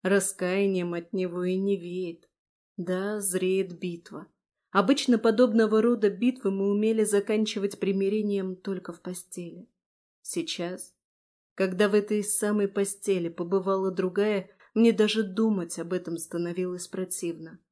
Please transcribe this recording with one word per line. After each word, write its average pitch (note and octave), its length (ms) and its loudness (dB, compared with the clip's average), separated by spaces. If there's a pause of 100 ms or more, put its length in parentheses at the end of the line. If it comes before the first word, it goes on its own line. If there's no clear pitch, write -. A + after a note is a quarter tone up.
Раскаянием F#3 920 0
от E3+ 180 -8
него F3+ 320 -2
и F#3 120 0
не G3 200 0
веет. F3 520 -8 (480)
Да, F#3+ 440 -4
зреет F#3 580 -2
битва. E3+ 480 -10 (440)
Обычно A3+ 480 4
подобного A3 640 4
рода A3 280 2
битвы G#3 400 0
мы G3 200 0
умели G#3+ 340 2
заканчивать G#3 760 0
примирением G3 760 0
только F#3 360 -8
в E3+ 80 -16
постели. F3 680 -12 (540)
Сейчас, - 720 -6 (600)
когда F#3+ 340 2
в G3+ 60 2
этой G#3 300 0
самой G#3 420 0
постели G3 600 -2
побывала F#3+ 600 0
другая, F#3+ 600 0 (240)
мне A3+ 180 8
даже G#3+ 300 2
думать G3 560 0
об E3+ 140 -6
этом F3 240 -4
становилось F3 720 -4
противно. E3+ 720 -6 (120)